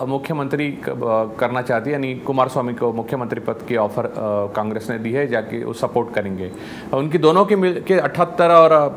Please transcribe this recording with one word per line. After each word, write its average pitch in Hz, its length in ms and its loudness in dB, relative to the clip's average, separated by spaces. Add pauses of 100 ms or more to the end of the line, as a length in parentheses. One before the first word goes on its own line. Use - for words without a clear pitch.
मुख्यमंत्री 143 640 -4
क-, - 180 -8
अ, 110 500 -2
करना 123 220 0
चाहती 120 280 -2
है, - 20 -2
यानी 135 240 -4
कुमार 131 340 0
स्वामी 123 240 -2
को 117 200 -2
मुख्यमंत्री 120 460 -6
पद 117 280 -6
की 120 80 -2
offer, 110 300 0
अ, 104 500 -4
कांग्रेस 107 340 -4
ने 117 100 -4
दी 113 120 -6
है, 139 160 0
जाके 117 360 -4
वो 113 100 -6
support 117 400 -2
करेंगे। 95 380 -4 (420)
उनकी 147 240 0
दोनों 160 280 6
के 208 100 2
मिल 185 320 0
के 190 60 2
अठहत्तर 170 560 2
और 165 220 10 (260)